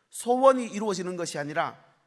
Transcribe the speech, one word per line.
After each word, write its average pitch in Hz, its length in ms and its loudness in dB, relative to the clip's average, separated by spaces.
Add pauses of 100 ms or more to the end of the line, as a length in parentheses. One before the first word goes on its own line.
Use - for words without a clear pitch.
(120)
소원이 254 560 4
이루어지는 190 480 -4
것이 170 240 -6
아니라 147 440 -6 (240)